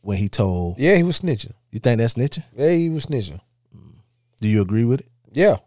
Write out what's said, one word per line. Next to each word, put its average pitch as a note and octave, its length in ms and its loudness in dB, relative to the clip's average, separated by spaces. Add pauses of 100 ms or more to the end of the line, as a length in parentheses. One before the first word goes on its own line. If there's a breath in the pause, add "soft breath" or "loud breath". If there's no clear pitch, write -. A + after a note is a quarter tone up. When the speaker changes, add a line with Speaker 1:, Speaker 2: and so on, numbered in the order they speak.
Speaker 1:
when G2 160 -4
he G#2 100 0
told F2+ 500 -2
Speaker 2:
Yeah, D#3+ 200 4
he E3+ 60 4
was F3 180 -2
snitching. D#3 320 -4 (180)
Speaker 1:
You - 80 -8
think A#2 200 2
that's A#2 160 0
snitching? C#3 280 -4 (140)
Speaker 2:
Yeah, D3 140 2
he E3+ 180 0
was D#3+ 160 -6
snitching. G2 340 -6 (1000)
Speaker 1:
Do G#2+ 80 0
you G#2+ 120 4
agree G#2+ 220 0
with A#2+ 180 0
it? - 60 -20 (240)
Speaker 2:
Yeah. D3+ 360 4